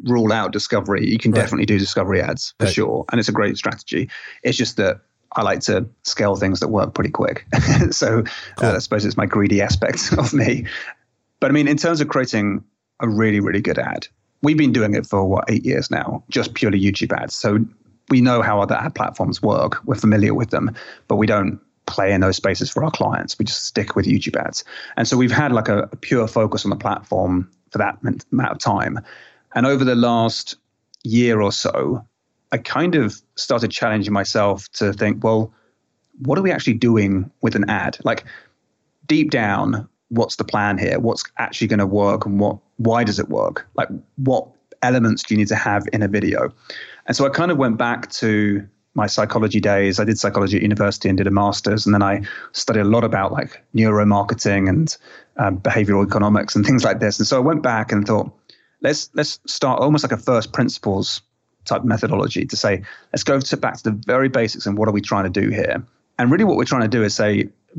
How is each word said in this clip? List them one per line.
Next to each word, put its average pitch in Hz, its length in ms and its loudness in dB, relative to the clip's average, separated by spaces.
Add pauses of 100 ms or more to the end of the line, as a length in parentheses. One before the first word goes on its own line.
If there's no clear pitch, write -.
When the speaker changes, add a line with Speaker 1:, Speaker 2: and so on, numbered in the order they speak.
Speaker 1:
rule 113 300 2
out 104 180 -2
discovery. 101 560 -2
You 113 120 2
can 113 120 2
Speaker 2:
Right. 113 100 4
Speaker 1:
definitely 101 260 0
do 104 120 4
discovery 95 420 0
ads - 380 -6
for 104 60 0
Speaker 2:
Right. 92 80 2
Speaker 1:
sure. 80 380 0
And 117 80 2
it's 107 100 0
a - 20 2
great 104 260 0
strategy. - 520 -6 (340)
It's 127 140 0
just - 200 -2
that 98 240 0 (340)
I 95 80 0
like 98 180 0
to 101 240 0 (180)
scale 101 320 0
things 95 260 0
that 76 80 -2
work 98 260 0
pretty - 160 -2
quick. - 340 -4 (220)
<laughs> - 240 4
So, 113 280 0
uh, 110 40 2 (320)
Speaker 2:
Cool. - 140 -2
Speaker 1:
I 98 100 0
suppose 104 260 -2
it's 98 120 -4
my 104 100 0
greedy 101 340 2
aspect - 520 -2
<laughs> - 40 4
of - 160 0
me. 123 320 0 (760)
But 135 120 2
I - 20 4
mean, 147 140 4
in 143 100 2
terms 165 240 0
of 123 60 0
creating 104 560 0 (380)
a 117 60 0
really, 107 320 2
really 98 220 0
good 92 160 -2
ad, 64 300 -6 (340)
we've 151 160 4
been 139 160 4
doing 107 220 2
it - 100 -2
for, 98 220 0
what, 92 200 0
eight - 160 0
years - 280 -2
now, - 380 -4
just 113 260 -2
purely 104 260 2
YouTube 98 340 0
ads. - 200 -6
So 107 240 0 (500)
we 131 120 4
know 123 200 4
how 104 180 2
other 101 160 0
ad - 200 -4
platforms - 460 -4
work. 101 440 0
We're 123 100 -2
familiar 107 380 4
with 117 160 -2
them, - 240 -2 (340)
but 107 100 0
we 107 100 2
don't 101 320 0 (260)
play 98 260 0
in 92 100 2
those 92 160 2
spaces - 320 -2
for - 140 -2
our 156 80 0
clients. - 460 -4
We 110 80 -2
just - 200 -6
stick - 300 -4
with 92 100 0
YouTube - 320 0
ads. - 260 -6 (320)
And 113 120 -2
so 127 100 2
we've 123 140 4
had, 143 200 2
like, 113 160 0
a, 104 240 2
a - 60 -14
pure 117 300 0
focus 110 380 -2
on 104 40 -2
the 95 60 0
platform 95 760 -2 (200)
for - 80 -8
that 101 260 -2
mon-, - 160 -4 (120)
amount 131 220 0
of - 60 -8
time. - 400 -2 (560)
And 120 100 2
over 135 180 2
the 127 120 2
last 117 600 0 (480)
year 113 380 4
or 101 100 2
so, 98 540 -2 (460)
I - 60 0
kind 165 380 -2
of 113 260 0 (140)
started 117 360 -2
challenging 107 420 -2
myself 101 600 0
to 101 200 -2
think, 104 280 -2
"Well, 110 300 0 (680)
what 131 200 -2
are - 20 0
we 190 100 0
actually 113 240 -2
doing 104 540 2 (120)
with 110 140 0
an 101 140 0
ad? - 360 -4
Like, - 180 -2 (800)
deep 156 260 2
down, 107 560 0 (220)
what's 113 280 -2
the 107 80 -2
plan 104 320 -2
here? - 220 -2
What's - 240 -2 (140)
actually 117 300 -4
gonna 104 180 2
work, 101 400 0
and 101 140 0
what, 104 180 0 (200)
why 117 260 2
does 104 160 0
it - 100 -4
work? 52 460 -2
Like, - 140 -2 (260)
what 131 320 0 (340)
elements 123 420 2
do - 100 -4
you 107 60 4
need 101 100 2
to 110 60 -2
have 104 360 0
in 110 100 2
a 101 60 2
video?" - 460 0 (520)
And - 120 -2
so 139 80 4
I 139 40 2
kind 170 220 0
of 147 60 0
went 117 200 2
back 120 340 -2
to 104 540 0 (300)
my 104 120 0
psychology 107 520 0
days. 101 400 2
I 104 60 0
did 107 120 2
psychology 98 400 0
at - 60 0
university 104 460 0
and 95 80 2
did 98 100 0
a 98 40 0
master's. 101 540 0
And 104 80 4
then 101 80 4
I 101 200 0 (320)
studied 110 260 0
a 104 60 2
lot 113 180 4
about, 98 280 0
like, - 300 -8 (140)
neuromarketing 104 920 2
and, 156 300 0 (400)
um, 95 220 0
behavioral 101 440 2
economics 104 520 2
and 104 100 4
things 127 180 4
like 101 160 2
this. 107 200 0
And 107 80 -2
so 135 100 2
I - 20 2
went 139 220 2
back 113 300 -2
and 104 160 0
thought, 107 240 0 (500)
"Let's, 151 320 -2
let's 151 320 -4
start - 360 -2
almost 147 220 4
like 131 100 -4
a 104 40 0
first 117 360 0
principles - 680 -2 (440)
type - 180 -4
methodology 104 640 -2
to - 100 -8
say, 98 260 -2 (300)
let's - 140 -4
go 139 160 2
to, - 160 -4
back - 200 -4
to - 60 -12
the 113 80 -2
very 123 380 0
basics 123 360 -2
and 101 120 -2
what 107 100 2
are 104 60 2
we 104 80 0
trying 98 300 -2
to 98 100 0
do 107 80 2
here?" - 340 -2 (340)
And 123 140 4
really 190 140 4
what 180 120 2
we're 120 80 0
trying 123 160 0
to 110 60 2
do 113 160 0
is 101 100 0
say, 104 360 0 (300)